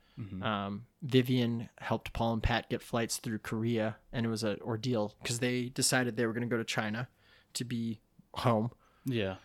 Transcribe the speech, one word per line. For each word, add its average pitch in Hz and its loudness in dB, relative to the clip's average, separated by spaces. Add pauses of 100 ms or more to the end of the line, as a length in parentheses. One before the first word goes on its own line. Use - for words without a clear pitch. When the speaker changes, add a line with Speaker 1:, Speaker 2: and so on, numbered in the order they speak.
(200)
Speaker 1:
Mm-hmm. 95 -8
Speaker 2:
Um, 101 -2 (160)
Vivian 120 4 (100)
helped - -2
Paul 117 2
and 113 -2
Pat 113 2
get 120 -2
flights - -2
through 110 -4
Korea, 110 0 (180)
and 117 0
it 113 0
was 110 -2
an 104 0
ordeal 110 -2 (100)
'cause 120 -2
they 123 0
decided 127 2
they 120 2
were 113 0
gonna 120 -2
go 117 0
to 113 0
China 110 -2 (460)
to - -4
be 117 -4 (360)
home. 117 4 (340)
Speaker 1:
Yeah. 104 0